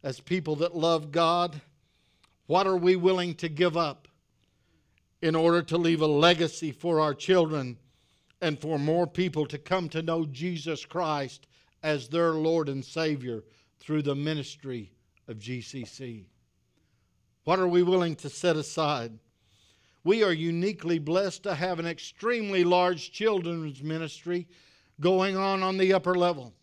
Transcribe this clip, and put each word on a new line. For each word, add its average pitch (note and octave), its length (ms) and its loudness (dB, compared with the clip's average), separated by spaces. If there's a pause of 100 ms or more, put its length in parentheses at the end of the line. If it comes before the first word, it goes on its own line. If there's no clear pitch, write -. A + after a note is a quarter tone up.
as C3+ 180 -8
people D#3+ 360 -4
that E3+ 200 -2
love D#3+ 340 2
God, E3 500 2 (840)
what F#3 200 4
are F#3+ 100 2
we F3+ 200 4
willing F3+ 400 2
to E3+ 120 -6
give D#3+ 280 0
up E3 320 -2 (1120)
in D#3+ 140 2
order E3+ 260 4
to E3 140 -4
leave E3 240 2
a D#3 60 2
legacy D#3+ 680 2
for E3 280 0
our D3+ 140 2
children D3+ 640 2 (640)
and D#3 200 -2
for D#3 180 -4
more D#3+ 280 2
people D#3 400 -2
to D3 120 -10
come F3+ 320 -2
to D#3+ 120 -6
know E3 220 0
Jesus D3+ 600 -6
Christ D3+ 600 -4 (360)
as D3 260 -2
their E3 240 2
Lord D#3+ 360 0
and C3+ 160 -6
Savior C3 600 -4 (340)
through D3+ 240 -2
the C#3 120 0
ministry C#3 760 -6 (380)
of A2+ 100 -12
G A#2+ 220 -8
C B2+ 240 -12
C? A2+ 420 -16 (1160)
What F#3 160 2
are F3+ 80 2
we F3 140 4
willing F3 340 2
to C#3+ 140 -12
set E3+ 260 0
aside? D3 560 -4 (880)
We G#3+ 200 4
are F#3 100 4
uniquely E3+ 680 -2
blessed F3 440 -2
to G3+ 120 -4
have F3 240 -4
an E3 80 -4
extremely G3 800 -2
large F3+ 480 2
children's E3+ 680 -2
ministry D#3+ 680 -6 (500)
going F#3 380 2
on F#3+ 260 0
on F#3+ 140 0
the F#3+ 160 4
upper F#3 220 2
level. E3+ 480 -2